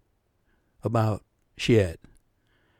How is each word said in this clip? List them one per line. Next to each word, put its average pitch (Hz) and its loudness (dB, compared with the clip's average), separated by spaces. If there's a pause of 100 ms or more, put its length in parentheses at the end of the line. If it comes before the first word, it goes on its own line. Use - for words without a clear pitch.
(840)
about 110 -2 (340)
shit. 98 0 (800)